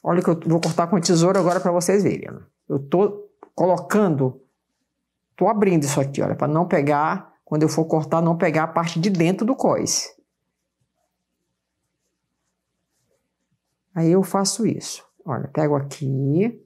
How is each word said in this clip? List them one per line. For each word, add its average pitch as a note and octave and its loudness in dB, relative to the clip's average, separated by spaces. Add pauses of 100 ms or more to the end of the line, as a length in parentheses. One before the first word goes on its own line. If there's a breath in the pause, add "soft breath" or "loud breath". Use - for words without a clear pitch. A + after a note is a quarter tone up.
Olha F3 0
que F#3 0
eu E3+ 2
vou E3 2
cortar E3+ 0
com G#3+ 0
a G3+ 2
tesoura F#3 4
agora F3 2
pra F#3 0
vocês F#3 2
verem, - -2
ó. - -16 (280)
Eu D3+ -2
tô F#3 0 (260)
colocando, E3 0 (920)
tô F#3 0
abrindo G3 2
isso C#3 -2
aqui, C#3 -4
olha, - -2
pra C3+ -2
não D#3+ 0
pegar, D3+ -2 (100)
quando D3+ -2
eu D#3 2
for D#3+ 0
cortar, D#3+ 0
não E3+ 2
pegar D#3+ 0
a E3 -4
parte E3 -2
de F#3+ 0
dentro F#3+ 0
do C4 0
cós. - -2 (3750)
Aí E3 2
eu F#3+ 4
faço G3 -2
isso. - -6 (200)
Olha, C3+ -6
pego D3+ 0
aqui C#3 -2